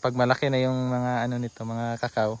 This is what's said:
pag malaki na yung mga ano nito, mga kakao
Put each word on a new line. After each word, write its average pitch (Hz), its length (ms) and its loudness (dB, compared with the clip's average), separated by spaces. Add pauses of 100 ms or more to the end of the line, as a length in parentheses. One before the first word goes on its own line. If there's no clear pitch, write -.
pag 123 100 0
malaki 127 380 2
na 131 100 2
yung 127 300 0
mga 123 380 0
ano 123 100 -2
nito, 120 240 -6
mga 117 380 -4
kakao 113 380 0